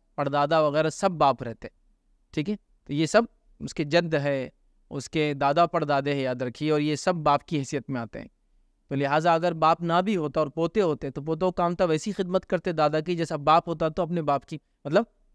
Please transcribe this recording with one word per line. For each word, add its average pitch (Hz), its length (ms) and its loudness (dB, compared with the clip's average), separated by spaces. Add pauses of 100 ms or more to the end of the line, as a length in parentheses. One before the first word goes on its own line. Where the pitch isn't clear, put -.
(180)
परदादा 143 440 2
वगैरह 156 280 2
सब 196 220 0
बाप 139 320 2
रहते 117 240 -10
हैं। - 80 -18 (580)
ठीक 156 160 -2
है, 214 60 -2
तो - 380 -14
ये 156 140 0
सब 233 200 4 (340)
उसके 143 240 -6
जद्द 160 300 0
है, 143 360 -2 (400)
उसके 151 420 -2
दादा 143 320 4
परदादे 143 480 0
हैं, 139 80 -2
याद 127 220 -4
रखिए, 151 280 -4
और 151 100 2
ये 151 140 0
सब 180 200 -2
बाप 147 260 2
की 165 160 -6
हैसियत 135 320 -6
में 127 120 -6
आते 110 180 -12
हैं। 110 100 -14 (600)
तो 147 60 -4
लिहाजा 151 400 2
अगर 170 180 0
बाप 160 280 2
ना 170 200 2
भी 202 140 0
होता 156 260 -2
और 143 80 0
पोते 165 300 -2
होते, 147 320 0
तो 143 100 -10
पोतों 160 300 -2
का 175 120 -2
काम 175 120 0
था 190 100 2
वैसी 160 260 0
खिदमत 180 340 -2
करते 180 280 -2
दादा 156 280 2
की 175 140 -4
जैसा 165 220 -4
बाप 156 300 4
होता 160 220 -2
तो 170 120 -4
अपने 170 200 -2
बाप 143 220 0
की, 156 160 -12 (280)
मतलब 190 180 2 (300)